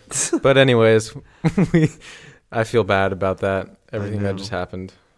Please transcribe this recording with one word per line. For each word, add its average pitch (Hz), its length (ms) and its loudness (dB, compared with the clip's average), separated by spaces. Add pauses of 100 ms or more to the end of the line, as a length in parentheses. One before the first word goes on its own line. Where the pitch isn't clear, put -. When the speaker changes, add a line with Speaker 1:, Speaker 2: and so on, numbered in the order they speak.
Speaker 1:
<laughs> - 40 -20 (340)
Speaker 2:
But 135 140 4
anyways, 113 580 4 (280)
<laughs> 170 300 0
we, 156 180 4 (600)
I 117 140 -2
feel 113 200 0
bad 98 280 0
about 95 280 -4
that. 95 280 -2 (240)
Speaker 1:
I 117 40 -8
Speaker 2:
Everything 101 260 -6
that 101 100 -2
Speaker 1:
know. 92 60 -8
Speaker 2:
just 98 120 -12
happened 92 440 -10 (240)